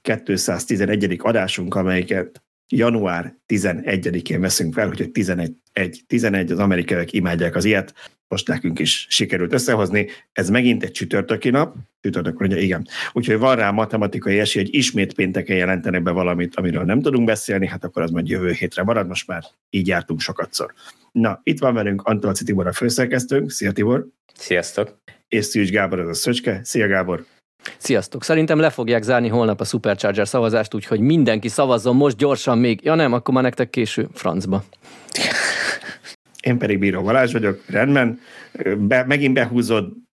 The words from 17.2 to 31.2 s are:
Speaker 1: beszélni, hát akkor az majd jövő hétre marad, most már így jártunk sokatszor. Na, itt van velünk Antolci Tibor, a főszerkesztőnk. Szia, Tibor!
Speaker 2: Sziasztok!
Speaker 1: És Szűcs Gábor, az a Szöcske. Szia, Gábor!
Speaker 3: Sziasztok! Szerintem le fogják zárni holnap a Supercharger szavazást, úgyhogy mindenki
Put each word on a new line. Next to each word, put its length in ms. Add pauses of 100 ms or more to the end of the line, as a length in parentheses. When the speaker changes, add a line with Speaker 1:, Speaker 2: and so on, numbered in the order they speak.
Speaker 1:
beszélni, 420
hát 160
akkor 180
az 100
majd 160
jövő 240
hétre 320
marad, 240
most 200
már 160 (260)
így 180
jártunk 320
sokatszor. 540 (380)
Na, 320
itt 160
van 140
velünk 280
Antolci 420
Tibor, 240
a 60
főszerkesztőnk. 800
Szia, 200
Tibor! 360 (260)
Speaker 2:
Sziasztok! 720 (240)
Speaker 1:
És 180
Szűcs 240
Gábor, 300
az 80
a 60
Szöcske. 500
Szia, 240
Gábor! 380 (520)
Speaker 3:
Sziasztok! 460
Szerintem 360
le 100
fogják 340
zárni 240
holnap 320
a 40
Supercharger 640
szavazást, 460
úgyhogy 260
mindenki 480